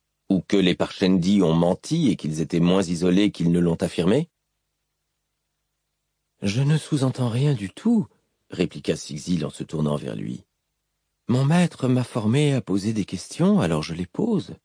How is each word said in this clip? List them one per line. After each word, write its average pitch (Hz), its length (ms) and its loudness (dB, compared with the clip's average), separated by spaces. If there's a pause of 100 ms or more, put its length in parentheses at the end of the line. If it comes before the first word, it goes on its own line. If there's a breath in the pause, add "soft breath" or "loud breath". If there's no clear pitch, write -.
(300)
Ou 95 120 2
que - 160 0
les 92 180 4
Parchendi 95 680 2
ont 82 140 4
menti 92 540 2
et 85 60 2
qu'ils 78 240 -6
étaient 82 200 -2
moins 90 240 4
isolés 90 480 2
qu'ils 85 200 0
ne 87 80 2
l'ont 85 220 0
affirmé ? 92 480 0 (2250)
Je 101 180 0
ne 147 160 2
sous-entends 131 520 -2
rien 135 260 0
du 101 160 -6
tout, 220 360 0 (440)
répliqua 82 440 -4
Sigzil 76 500 -6
en 73 40 -6
se - 140 -12
tournant 76 320 -4
vers 65 200 -8
lui. 55 300 -10 (800)
Mon 127 180 2
maître 165 420 2
m'a 123 160 2
formé 127 500 0
à 123 80 0
poser 98 320 -2
des 107 120 -2
questions, 180 540 0
alors 80 240 0
je - 100 -8
les 90 120 -6
pose. 190 600 -4